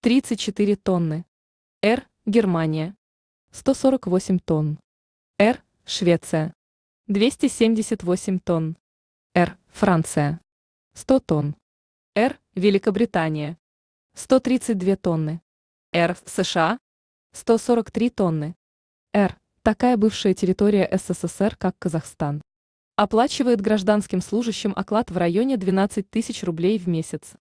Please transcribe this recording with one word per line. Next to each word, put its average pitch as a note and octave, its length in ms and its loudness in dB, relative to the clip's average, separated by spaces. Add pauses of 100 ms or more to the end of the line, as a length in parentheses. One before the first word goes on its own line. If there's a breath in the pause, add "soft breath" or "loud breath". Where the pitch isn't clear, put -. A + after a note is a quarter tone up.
Тридцать A#3+ 400 2
четыре G3+ 340 0
тонны. E3+ 500 -2 (560)
Р. A#3 240 0 (200)
Германия. E3+ 720 0 (540)
Сто - 220 -2
сорок C4 340 0
восемь F#3 320 0
тонн. D3+ 380 -2 (640)
Р. A3 240 2 (220)
Швеция. E3 680 0 (540)
Двести A3 400 2
семьдесят A3+ 560 0
восемь F#3 360 -2
тонн. D#3+ 360 -2 (580)
Р. F3 240 0 (100)
Франция. D#3+ 760 0 (520)
Сто - 260 0
тонн. D3+ 360 -2 (600)
Р. B3 240 0 (160)
Великобритания. F#3 1040 0 (560)
Сто - 240 2
тридцать A#3+ 400 0
две F#3 160 2
тонны. D#3+ 460 -4 (520)
Р. E3+ 320 0
С - 180 -4
Ш - 160 -2
А. E3+ 200 0 (540)
Сто - 260 0
сорок A#3 320 0
три A#3+ 180 0
тонны. E3 460 -2 (580)
Р. G3+ 240 2 (240)
Такая B3 340 2
бывшая G#3+ 380 2
территория G3 580 2
С F#3 220 -2
С - 140 -6
С - 120 -10
Р, G#3 160 0
как - 220 -4
Казахстан. D3+ 640 -6 (540)
Оплачивает A#3 680 2
гражданским G#3 600 0
служащим G#3+ 540 -4
оклад G#3 360 -4
в F3 60 -6
районе G3 400 0
двенадцать F#3+ 520 -2
тысяч - 340 -6
рублей F3+ 360 0
в F3 80 -6
месяц. D#3+ 460 -6 (100)